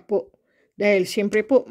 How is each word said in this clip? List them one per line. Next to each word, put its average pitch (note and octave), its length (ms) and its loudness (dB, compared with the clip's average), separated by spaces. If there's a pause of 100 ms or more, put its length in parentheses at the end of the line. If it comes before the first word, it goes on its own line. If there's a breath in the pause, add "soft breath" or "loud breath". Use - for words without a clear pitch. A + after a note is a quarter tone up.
po. - 320 -6 (400)
Dahil G3 320 0
siyempre G#3+ 400 -2
po, C4 240 2